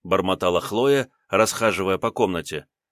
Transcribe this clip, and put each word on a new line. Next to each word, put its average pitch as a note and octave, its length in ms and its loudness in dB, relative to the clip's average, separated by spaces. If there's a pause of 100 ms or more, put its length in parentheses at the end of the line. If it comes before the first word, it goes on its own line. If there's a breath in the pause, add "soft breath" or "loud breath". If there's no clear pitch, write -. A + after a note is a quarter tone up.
бормотала F#2 580 0
Хлоя, B2+ 520 0 (180)
расхаживая F#2+ 680 0
по A#2 100 -2
комнате. F2 560 -4 (260)